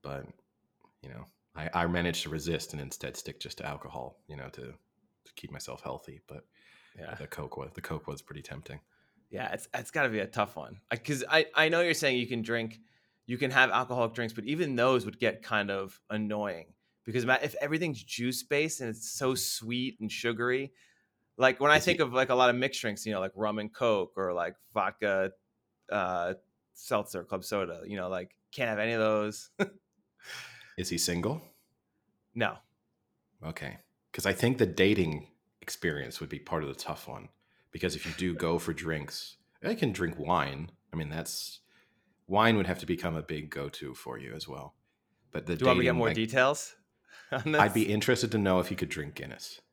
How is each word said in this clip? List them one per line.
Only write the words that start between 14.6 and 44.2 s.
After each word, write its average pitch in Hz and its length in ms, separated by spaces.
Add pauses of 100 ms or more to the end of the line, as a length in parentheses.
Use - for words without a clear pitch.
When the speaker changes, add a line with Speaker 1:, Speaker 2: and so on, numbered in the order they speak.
Speaker 2:
those 123 300
would 107 140
get 110 220
kind 104 300
of 98 280 (100)
annoying 104 640 (300)
because 117 220
ma-, 127 160
if 147 140
everything's 151 480
juice-based 143 760
and 120 80
it's 110 220
so 131 240
sweet 123 640
and 107 120
sugary, 123 640 (640)
like, 127 220
when 147 120
I 151 80
Speaker 1:
Is - 60
he 180 80
Speaker 2:
think 160 80
of, 127 120
like, 131 160
a 131 60
lot 127 160
of 123 60
mixed 135 240
drinks, 104 240
you 110 80
know, 98 80
like 98 140
rum 107 240
and 104 140
Coke 107 440
or, 92 160
like, 87 220 (180)
vodka, 98 580 (600)
uh, 92 440 (380)
seltzer, 104 520
club 95 200
soda, 85 400
you 101 120
know, 90 120
like, 92 280 (140)
can't 123 180
have 107 100
any 113 140
of 113 80
those. 107 580
<laughs> - 20 (1160)
Speaker 1:
Is 92 120
he 87 80
single? 90 440 (960)
Speaker 2:
No. 113 240 (840)
Speaker 1:
Okay. 78 360 (320)
'Cause - 140
I 98 80
think 123 240
the 120 80
dating 90 640 (340)
experience 71 580
would 78 100
be 73 100
part 78 240
of 71 60
the 69 60
tough - 320
one. - 220 (420)
Because 85 240
if 78 100
you 82 80
do 87 220
go 82 240
for 85 140
drinks, 76 640 (260)
I 214 120
can 151 160
drink 90 280
wine. 76 520 (200)
I - 40
mean, 78 140
that's, - 520 (680)
wine 107 300
would 95 100
have 90 120
to - 80
become 85 280
a 78 80
big 76 280
go-to 71 440
for 62 240
you 60 140